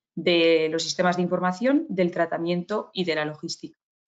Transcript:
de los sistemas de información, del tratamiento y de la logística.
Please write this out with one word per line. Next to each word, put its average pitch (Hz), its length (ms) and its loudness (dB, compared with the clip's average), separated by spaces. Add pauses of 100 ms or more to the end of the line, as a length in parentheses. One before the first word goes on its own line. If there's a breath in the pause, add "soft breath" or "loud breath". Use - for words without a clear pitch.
(140)
de 165 560 4
los 160 140 -2
sistemas 180 320 0
de 180 80 0
información, 180 680 0
del 180 220 0
tratamiento 175 840 -2
y 180 120 -4
de 156 100 -2
la 151 100 -2
logística. 151 540 -10 (280)